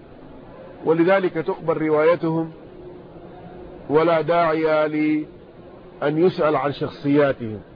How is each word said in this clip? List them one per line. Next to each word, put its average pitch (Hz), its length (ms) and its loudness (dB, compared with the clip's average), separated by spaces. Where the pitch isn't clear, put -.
ولذلك 170 480 4
تقبل 165 440 -2
روايتهم، 160 760 2
ولا 160 320 4
داعي 160 420 2
لأن 151 1600 -2
يسأل 160 380 4
عن 139 160 -2
شخصياتهم. 135 880 0